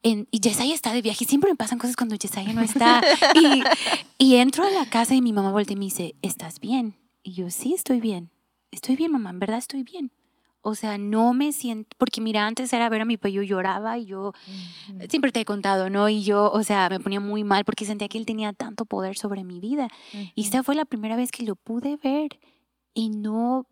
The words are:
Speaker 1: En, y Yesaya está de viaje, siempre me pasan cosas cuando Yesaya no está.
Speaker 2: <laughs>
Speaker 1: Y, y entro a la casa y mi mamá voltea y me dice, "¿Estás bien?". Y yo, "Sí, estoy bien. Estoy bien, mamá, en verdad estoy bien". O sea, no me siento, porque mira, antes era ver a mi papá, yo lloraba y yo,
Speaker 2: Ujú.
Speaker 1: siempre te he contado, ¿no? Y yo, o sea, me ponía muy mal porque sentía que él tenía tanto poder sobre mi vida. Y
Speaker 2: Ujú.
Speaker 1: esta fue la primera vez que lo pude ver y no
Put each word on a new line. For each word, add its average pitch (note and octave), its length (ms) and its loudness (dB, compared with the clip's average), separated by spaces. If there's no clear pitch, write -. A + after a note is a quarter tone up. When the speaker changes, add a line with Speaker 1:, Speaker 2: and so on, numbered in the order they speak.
Speaker 1:
En, A3 280 2
y A3 100 -2
Yesaya A#3+ 340 0
está A#3 180 -4
de A#3+ 100 0
viaje, A3 240 -2
siempre D4 240 4
me D#4 60 2
pasan A#3 220 -4
cosas A#3+ 180 -2
cuando A3 200 -2
Yesaya G3 380 -6
no A3+ 80 2
está. A#3 400 6
Speaker 2:
<laughs> F4 320 6
Speaker 1:
Y, C#4+ 280 8
y C4 180 8
entro C4+ 280 4
a G4+ 60 2
la E4+ 180 0
casa A#3 260 2
y C4 80 6
mi A#3 100 2
mamá G3 200 0
voltea G3+ 220 0
y G3 40 -4
me G3+ 80 -4
dice, F3+ 360 -8
"¿Estás E3+ 380 -10
bien?". A3+ 340 -2
Y F#3 120 -14
yo, F3 160 -6
"Sí, C4+ 240 -4
estoy B3+ 260 0
bien. F#3 300 -4
Estoy - 260 -2
bien, D#4+ 160 0
mamá, A3 180 -2
en F3+ 80 -12
verdad G#3 200 -2
estoy C4+ 240 -8
bien". C#4+ 280 -8
O G#3+ 140 -4
sea, G#3 240 -6
no A3 360 2
me C#4+ 180 0
siento, A3 460 -8
porque B3 220 0
mira, G#3+ 260 0
antes B3 260 -4
era A#3 160 2
ver A3 140 0
a - 20 -2
mi A3+ 120 0
papá, G3+ 120 -4
yo G3 140 -2
lloraba G3 540 -2
y A#3 100 -8
yo, F#3+ 260 -8
Speaker 2:
Ujú. F#3+ 200 -14
Speaker 1:
siempre C#4 220 2
te A3+ 100 -2
he G#3+ 40 -2
contado, G3 440 0
¿no? G3+ 200 2
Y G#3+ 160 2
yo, G#3 260 4
o G#3+ 140 2
sea, F#3+ 260 2
me F#3+ 80 -2
ponía G3 220 -4
muy G#3 240 -4
mal G3 200 2
porque G#3+ 220 -4
sentía G#3 220 -6
que A3+ 100 -8
él A3 80 -6
tenía G#3+ 260 -4
tanto G#3+ 320 -10
poder F#3+ 320 -6
sobre G3 280 -6
mi F3+ 160 -14
vida. B3 280 -4
Y G3+ 60 -12
Speaker 2:
Ujú. G3+ 280 -6
Speaker 1:
esta B3 180 0
fue C#4 100 0
la D4+ 100 0
primera A3 320 -6
vez B3 140 -2
que A#3+ 140 -8
lo G#3 100 -4
pude B3 420 -6
ver C#4+ 440 -4
y A3+ 180 -2
no A3+ 600 -2